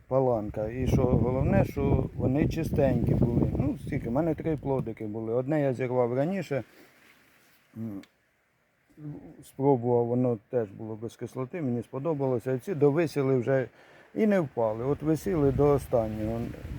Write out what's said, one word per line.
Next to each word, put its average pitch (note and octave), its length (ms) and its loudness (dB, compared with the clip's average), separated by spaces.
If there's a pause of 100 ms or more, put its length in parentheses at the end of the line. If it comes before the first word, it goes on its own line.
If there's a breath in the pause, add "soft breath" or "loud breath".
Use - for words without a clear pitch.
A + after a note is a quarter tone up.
паланка. A2 600 0
І B2+ 180 -4
що C3 160 4
головне, B2+ 600 4
що C#3 500 0
вони C3 340 2
чистенькі C3+ 680 0
були. A#2+ 440 2
Ну, C4+ 280 0
скільки, C#3 220 -4
в A#2 40 -4
мене D#3 220 0
три D#3 220 -4
плодики A2+ 500 -4
були. A2+ 260 -6
Одне C3 280 0
я C#3 120 2
зірвав B2 420 0
раніше, C#3+ 480 -2 (1120 soft breath)
м, A2 260 -10 (1400)
спробував, B2 640 2
воно A#2+ 320 0 (120)
теж A2+ 200 -2
було G#2+ 260 -12
без A2 200 -12
кислоти, C3 460 -8
мені A#2+ 200 -2
сподобалося. C3+ 720 -2
І C3 60 0
ці F#3+ 160 -8
довисіли C#3 600 2
вже B2+ 320 0 (460 loud breath)
і A3 120 2
не G3 140 4
впали. A#2 440 -2
От C#3+ 180 -2
висіли D3+ 500 2
до C#3+ 160 4
останнього, A2+ 720 0 (380)